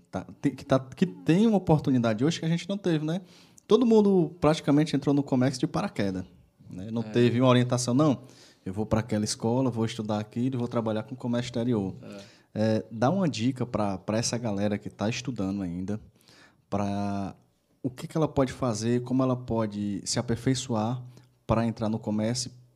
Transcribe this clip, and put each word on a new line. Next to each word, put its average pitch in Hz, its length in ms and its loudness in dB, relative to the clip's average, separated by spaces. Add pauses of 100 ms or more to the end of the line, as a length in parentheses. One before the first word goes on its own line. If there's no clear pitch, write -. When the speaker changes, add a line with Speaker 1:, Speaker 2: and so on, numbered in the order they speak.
Speaker 1:
tá, - 160 -8 (160)
te-, 143 100 0
que - 140 -12
tá, 135 140 2
que - 260 -2
tem 180 400 2
uma 214 120 4
oportunidade 127 640 2
hoje 165 160 0
que 165 60 -6
a 160 40 -2
gente 170 200 -2
não 202 80 -2
teve, 165 280 0
né? 165 140 -2 (480)
Todo 240 180 6
mundo 202 540 6
praticamente 151 560 4
entrou 139 180 2
no 143 80 2
comércio 127 380 0
de - 80 0
paraquedas, 98 560 -4 (460)
né? 90 200 -12
Não 117 120 -4
Speaker 2:
É. 110 80 -6
Speaker 1:
teve 120 320 4
uma 131 80 6
orientação, 123 440 2
"Não, 139 280 4 (440)
eu 95 60 -8
vou 107 140 -4
pra 110 160 2
aquela 107 240 -2
escola, 120 440 0
vou 113 140 -2
estudar 110 360 -2
aquilo 120 360 -4
e - 20 -4
vou 120 120 -4
trabalhar 110 340 -2
com 120 100 -14
comércio 123 360 -4
exterior." 113 520 -2
Speaker 2:
É. 101 360 -18 (220)
Speaker 1:
É, 110 300 2
dá 117 200 0
uma 185 180 0
dica 123 380 -2
pra, 101 320 -4
pra 104 200 -4
essa 120 200 -2
galera 104 400 -2
que - 120 -10
tá 104 200 -4
estudando 101 520 -6
ainda, 92 380 -6 (680)
pra 101 680 -4 (480)
o 127 60 -2
que 123 180 -14
que - 100 -8
ela 156 100 0
pode 131 260 0
fazer, 120 480 -2
como 127 220 -2
ela 131 120 2
pode 104 680 -4
se - 140 -2
aperfeiçoar 120 840 -2 (440)
pra 113 200 2
entrar 113 240 -2
no 110 100 -2
comércio 110 520 -2 (240)